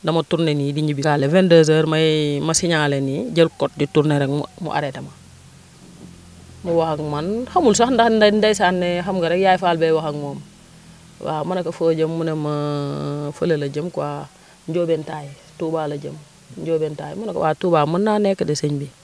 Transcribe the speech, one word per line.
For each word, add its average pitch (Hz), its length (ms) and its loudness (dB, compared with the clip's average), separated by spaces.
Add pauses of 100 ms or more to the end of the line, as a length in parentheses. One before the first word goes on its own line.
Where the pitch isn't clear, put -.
Dama 170 240 0
tourné 165 280 0
nii 143 180 -2
di 151 100 -2
ñibbi. 147 200 -2
Saale 143 280 2
vingt-deux 165 400 6
heures, 156 160 4
may, 156 560 0
ma 160 120 -2
signalé 151 460 0
nii, 143 340 -4
jël 160 220 4
code 143 200 -2
di 147 100 0
tourné 151 320 2
rek 139 120 0
mu, 143 120 -2 (180)
mu 160 140 -6
arrêté 139 240 -4
ma. 139 120 -14 (1500)
Mu 175 100 -2
wax 160 240 0
ak - 80 -8
man, 175 400 -4
xamul 269 280 4
sax 233 200 2
ndax 233 160 4
ndey-, 214 240 6
ndeysaan 208 480 2
ne 175 200 0
xam 190 200 -2
nga 165 80 0
rek, 180 120 2
yaay 185 200 6
Fall 175 160 2
bay 160 160 2
wax 160 160 0
ak 143 80 -6
moom. 143 200 -8 (840)
Waaw, 151 240 -4
ma 180 80 -4
ne 180 80 -2
ko, 165 80 -6
"Foo 165 240 2
jëm?" 160 160 0
Mu 165 160 -4
ne 156 80 -2
ma, 151 200 -4 (760)
"Fële 165 240 0
la 143 160 -2
jëm 147 240 -6
quoi, 147 320 -6 (400)
Ndiobène 165 400 -2
Taye, 151 240 -12 (260)
Touba 160 300 -4
la 147 80 -6
jëm, 147 200 -10 (440)
Ndiobène 156 400 -4
Taye." 151 160 -12
Ma 208 120 -8
ne 196 60 -8
ko, - 140 -6
"Waa 156 80 0
Touba 160 320 2
mën 170 160 0
naa 214 160 2
nekk 196 240 0
de 147 160 -2
sëñ 147 240 -2
bi." 139 80 -12 (140)